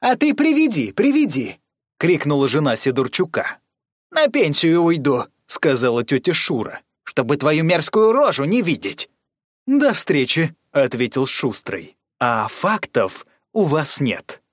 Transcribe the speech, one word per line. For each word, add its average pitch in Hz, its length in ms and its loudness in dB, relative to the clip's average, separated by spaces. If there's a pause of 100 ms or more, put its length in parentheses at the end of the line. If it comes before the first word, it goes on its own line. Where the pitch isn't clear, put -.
"А 247 160 2
ты 285 180 2
приведи, 277 580 2
приведи!" — 208 680 0 (380)
крикнула 147 500 2
жена 131 280 2
Сидорчука. 135 840 -2 (520)
"На 311 160 4
пенсию 175 560 2
уйду", — 143 440 0 (200)
сказала 120 580 0
тётя 143 300 0
Шура, - 460 -4 (240)
"чтобы 131 320 -4
твою 151 280 0
мерзкую 214 480 2
рожу 160 320 0
не 214 180 0
видеть". - 460 -6 (580)
"До 277 280 2
встречи", — 156 600 0 (180)
ответил 127 540 0
Шустрый. - 680 -6 (240)
"А 113 280 0
фактов - 800 -4 (260)
у 220 100 0
вас 151 380 0
нет". 110 420 -6 (100)